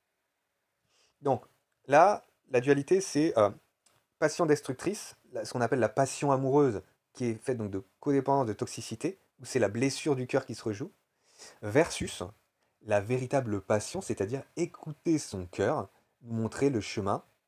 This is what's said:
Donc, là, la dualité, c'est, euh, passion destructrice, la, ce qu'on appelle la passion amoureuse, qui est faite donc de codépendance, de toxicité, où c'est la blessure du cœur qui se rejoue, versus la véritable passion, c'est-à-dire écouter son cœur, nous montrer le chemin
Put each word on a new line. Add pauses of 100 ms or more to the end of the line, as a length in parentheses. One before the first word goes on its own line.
(1200)
Donc, (420)
là, (260)
la
dualité,
c'est,
euh, (680)
passion
destructrice, (160)
la,
ce
qu'on
appelle
la
passion
amoureuse, (300)
qui
est
faite
donc
de (180)
codépendance,
de
toxicité, (220)
où
c'est
la
blessure
du
cœur
qui
se
rejoue, (720)
versus (600)
la
véritable
passion,
c'est-à-dire (140)
écouter
son
cœur, (340)
nous
montrer
le
chemin (260)